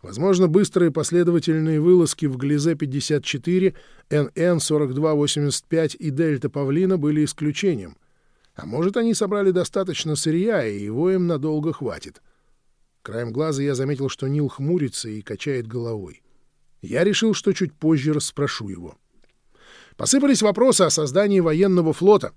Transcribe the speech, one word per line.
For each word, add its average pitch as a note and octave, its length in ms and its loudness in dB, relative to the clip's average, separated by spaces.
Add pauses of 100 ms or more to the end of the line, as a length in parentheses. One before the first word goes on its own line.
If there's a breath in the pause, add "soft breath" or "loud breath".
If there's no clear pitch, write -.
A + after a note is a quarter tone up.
Возможно, F3+ 460 2
быстрые F3 440 4
последовательные D#3+ 880 0
вылазки E3+ 440 4
в C3 120 -2
Глизе D3 380 0
пятьдесят C#3+ 500 -2
четыре, F3+ 500 0 (340 soft breath)
Н D3 240 0
Н E3 280 2
сорок D3 320 0
два D3+ 200 0
восемьдесят D3 520 0
пять D#3+ 340 -2
и E3 100 -4
Дельта C#3+ 400 0
Павлина D#3 480 0
были D3+ 280 0
исключением. D3 720 -4 (580)
А - 100 -16
может, E3 320 -2
они A#3 160 2
собрали G3 380 0
достаточно F3 640 -2
сырья, E3+ 500 0
и G2+ 140 -4
его A#2+ 320 -2
им F3+ 160 0
надолго D#3 460 -2
хватит. - 500 -10 (800)
Краем A2+ 280 -8
глаза C#3+ 300 -2
я C#3 140 0
заметил, C3+ 340 -2
что - 180 -6
Нил C#3+ 200 0
хмурится C#3 640 -4
и G#2+ 120 -10
качает A#2+ 460 -6
головой. A2 560 -8 (580)
Я D#3 220 -2
решил, G#3+ 320 2
что - 180 -2
чуть F3+ 180 -2
позже D#3 420 0
расспрошу C#3 560 -4
его. F2 280 -14 (960 soft breath)
Посыпались C#4 460 2
вопросы G#3+ 400 4
о E3 80 4
создании F#3 500 2
военного E3+ 540 2
флота. G3 440 4